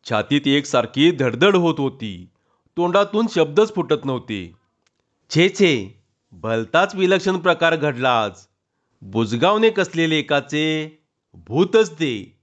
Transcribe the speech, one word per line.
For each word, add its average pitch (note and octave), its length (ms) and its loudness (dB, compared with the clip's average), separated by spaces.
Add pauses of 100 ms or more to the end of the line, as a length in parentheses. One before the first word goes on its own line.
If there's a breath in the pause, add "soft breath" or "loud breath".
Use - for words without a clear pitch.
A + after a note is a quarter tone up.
छातीत A#2 360 -2
एकसारखी C#3 640 2
धडधड C3+ 440 0
होत E3+ 220 2
होती, A2 520 -8 (480)
तोंडातून G3+ 480 0 (100)
शब्दच F3+ 400 2
फुटत D3+ 300 -2
नव्हते. G#2+ 460 -8 (800)
"छे F3 200 2
छे, D3 540 0 (280)
भलताच A2+ 640 -2
विलक्षण F#3 420 0
प्रकार E3 380 2
घडला B2+ 460 0
आज. G#2 100 -4 (720)
बुजगावने A#2+ 680 2
कसले E3 400 -2
लेकाचे, D3+ 880 -2 (360)
भूतच E3 600 0
ते. C3+ 500 -6